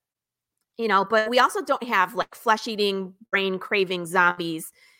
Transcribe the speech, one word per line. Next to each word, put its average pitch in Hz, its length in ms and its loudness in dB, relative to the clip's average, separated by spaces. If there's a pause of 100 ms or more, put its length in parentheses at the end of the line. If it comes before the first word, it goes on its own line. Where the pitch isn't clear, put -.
(800)
you 226 100 -2
know, 196 160 4
but 220 260 2
we 247 100 2
also 320 220 2
don't - 220 -2
have, 214 320 0
like, - 200 -4
flesh-eating, 208 800 -2 (160)
brain-craving 190 760 -2
zombies, 175 680 -2 (280)